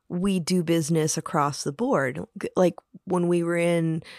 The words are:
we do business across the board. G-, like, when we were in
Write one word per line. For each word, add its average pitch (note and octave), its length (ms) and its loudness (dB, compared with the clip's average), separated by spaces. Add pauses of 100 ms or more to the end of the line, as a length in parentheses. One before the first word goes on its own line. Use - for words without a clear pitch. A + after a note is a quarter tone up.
we F#3 320 0
do F3+ 240 0
business D#3+ 520 2
across D3 460 -2
the C#3+ 100 -4
board. D#3+ 520 -2 (160)
G-, - 160 -6
like, F3+ 180 4 (300)
when F3+ 240 0
we F3 160 2
were E3+ 140 0
in E3 440 0 (160)